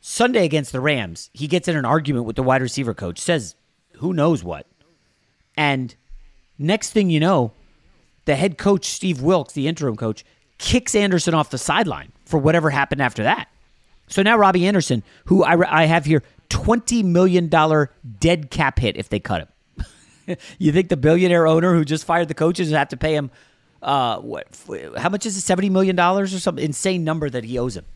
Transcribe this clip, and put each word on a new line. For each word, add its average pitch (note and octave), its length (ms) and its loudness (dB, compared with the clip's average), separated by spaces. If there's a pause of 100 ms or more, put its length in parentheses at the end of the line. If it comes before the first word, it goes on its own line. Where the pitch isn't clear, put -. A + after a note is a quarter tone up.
Sunday A#3+ 440 0
against D3+ 280 -2
the B2+ 80 -4
Rams, B2 520 -4
he C#3+ 140 -8
gets F3 220 -2
in E3 80 0
an C#3 80 -2
argument C3+ 420 0
with A2+ 80 -8
the C3+ 80 -4
wide C3 180 2
receiver A#2+ 340 -4
coach, F2 260 -8
says C3+ 340 -4 (440)
who E3+ 140 -4
knows D3+ 300 0
what. E2 240 -12 (880)
And C#3 380 -2 (640)
next F3 320 -2
thing G3 200 2
you D#3 100 4
know, D3+ 320 2 (720)
the D3 100 0
head D#3+ 240 -2
coach, G3 280 0
Steve E3 360 -4
Wilks, D#3+ 300 0
the C#3 160 -4
interim D3 280 -4
coach, A2 280 -6 (340)
kicks - 380 -2
Anderson F3+ 380 2
off D#3 160 0
the C3 80 -6
sideline D3+ 520 -2 (140)
for D#3+ 140 -2
whatever D#3 320 2
happened C#3 300 -2
after B2 220 -2
that. G3 260 -2 (600)
So - 140 0
now A3 140 4
Robbie F#3+ 300 4
Anderson, D#3+ 380 0 (220)
who F3 180 4
I, E3 380 4
I - 20 4
have D#3+ 200 2
here, D3+ 200 2 (240)
twenty A#3 560 0
million F3 440 4
dollar D#3 440 2 (260)
dead D#3+ 320 0
cap C#3 300 0
hit A#2 160 0
if - 120 -8
they G#2 120 -4
cut E2+ 220 -4
him. - 960 -14
<laughs> - 200 -20
You D#3 140 2
think F3+ 160 2
the F3 80 0
billionaire E3+ 500 4
owner E3 280 4
who D#3+ 100 4
just D3+ 200 -4
fired E3+ 240 0
the B2+ 60 -6
coaches E3 360 0
would D3+ 80 2
have C#3+ 100 0
to C#3+ 80 -10
pay D#3 180 -2
him, C#3+ 160 -4 (520)
uh, B2+ 380 0
what, - 300 -12
f-, - 460 -14
how E3+ 140 -2
much G3 160 -4
is G3 100 -6
it, F#3+ 60 -8
seventy F#3+ 260 0
million F#3+ 260 2
dollars F#3 380 0
or F#3 80 -6
some F3 180 -4
insane E3+ 460 -2
number D#3 240 -2
that A#2+ 160 -6
he B2 140 -6
owes A#2+ 180 -4
him? D#2+ 80 -14 (120)